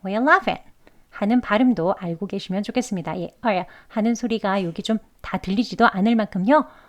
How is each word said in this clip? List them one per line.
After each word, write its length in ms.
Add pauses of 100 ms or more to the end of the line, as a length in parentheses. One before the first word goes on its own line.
Why 120
are 20
you 100
laughing? 360 (480)
하는 300
발음도 580
알고 280
계시면 380
좋겠습니다. 560
예, 160 (100)
are 180 (240)
하는 260
소리가 500
여기 180
좀 320 (100)
다 140
들리지도 500
않을 260
만큼요. 540 (200)